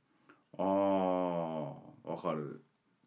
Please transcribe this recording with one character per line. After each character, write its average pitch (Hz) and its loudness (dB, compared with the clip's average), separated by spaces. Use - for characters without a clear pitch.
あ 87 0
ー、 - 2
わ 82 -6
か 85 -2
る。 76 -6